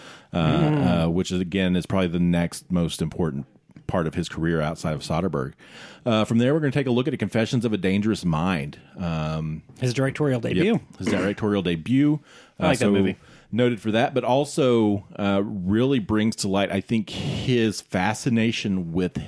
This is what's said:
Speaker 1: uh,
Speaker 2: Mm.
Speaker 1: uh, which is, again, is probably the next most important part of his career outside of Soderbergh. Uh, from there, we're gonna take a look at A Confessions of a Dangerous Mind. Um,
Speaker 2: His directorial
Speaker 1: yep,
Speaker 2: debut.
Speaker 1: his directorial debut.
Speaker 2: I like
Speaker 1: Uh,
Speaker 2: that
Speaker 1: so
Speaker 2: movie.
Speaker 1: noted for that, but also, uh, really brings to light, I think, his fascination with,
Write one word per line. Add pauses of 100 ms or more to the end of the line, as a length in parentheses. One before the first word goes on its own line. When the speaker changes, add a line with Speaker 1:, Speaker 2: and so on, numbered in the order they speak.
(320)
Speaker 1:
uh,
Speaker 2:
Mm.
Speaker 1:
uh,
which
is,
again,
is
probably
the
next
most
important (420)
part
of
his
career
outside
of
Soderbergh. (540)
Uh,
from
there,
we're
gonna
take
a
look
at
A
Confessions
of
a
Dangerous
Mind. (180)
Um, (140)
Speaker 2:
His
directorial
Speaker 1:
yep,
Speaker 2:
debut. (180)
Speaker 1:
his
directorial
debut. (380)
Speaker 2:
I
like
Speaker 1:
Uh,
Speaker 2:
that
Speaker 1:
so
Speaker 2:
movie. (340)
Speaker 1:
noted
for
that,
but
also, (120)
uh,
really
brings
to
light,
I
think,
his
fascination
with,